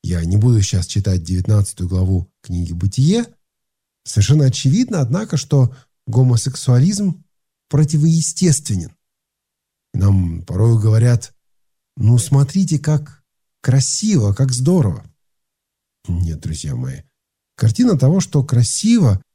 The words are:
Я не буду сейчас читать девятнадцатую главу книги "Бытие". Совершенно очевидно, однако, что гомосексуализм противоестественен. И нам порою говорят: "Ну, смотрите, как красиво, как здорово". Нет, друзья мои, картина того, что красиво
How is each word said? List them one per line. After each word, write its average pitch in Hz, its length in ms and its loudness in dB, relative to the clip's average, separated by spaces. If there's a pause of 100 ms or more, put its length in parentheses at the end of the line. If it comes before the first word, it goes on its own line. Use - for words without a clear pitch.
Я 85 200 -4
не 90 140 0
буду 113 240 4
сейчас 92 240 -2
читать 95 380 -2
девятнадцатую 92 640 -2
главу 92 400 -2 (120)
книги 87 320 -6
"Бытие". 143 520 0 (800)
Совершенно 135 420 2
очевидно, 170 560 0
однако, 160 340 -4
что 135 400 0 (300)
гомосексуализм 131 1160 0 (460)
противоестественен. 151 1300 0 (1000)
И - 40 -4
нам 90 460 0
порою 110 360 0
говорят: 113 540 0 (640)
"Ну, 117 200 4
смотрите, 143 600 0
как 151 460 -4 (360)
красиво, 127 720 0
как 131 200 0
здорово". 131 520 0 (1000)
Нет, 85 320 -4
друзья 76 380 -8
мои, 65 240 -10 (540)
картина 175 420 2
того, 160 240 2
что - 200 0
красиво 123 800 2 (140)